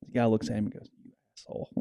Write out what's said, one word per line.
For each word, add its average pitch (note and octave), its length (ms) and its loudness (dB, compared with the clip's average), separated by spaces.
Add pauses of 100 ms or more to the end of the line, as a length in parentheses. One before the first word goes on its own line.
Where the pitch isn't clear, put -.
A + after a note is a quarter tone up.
the - 80 -20
guy A#2+ 140 4
looks A2 220 4
at A#2 80 -2
him G#2+ 80 0
and G#2 100 -2
goes, - 140 -14 (160)
You - 80 -20 (220)
asshole - 360 -10 (100)